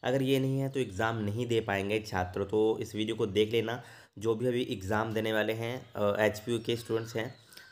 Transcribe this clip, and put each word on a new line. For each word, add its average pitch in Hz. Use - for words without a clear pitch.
अगर 135
ये 135
नहीं 135
है 135
तो 135
एग्जाम 110
नहीं 110
दे 113
पाएंगे 101
छात्र, 95
तो 110
इस 113
वीडियो 107
को 113
देख 107
लेना। 117
जो 110
भी 117
अभी 123
एग्जाम 107
देने 110
वाले 107
हैं, 117
अ, 101
एचपीयू 110
के 113
स्टूडेंट्स 113
हैं, 117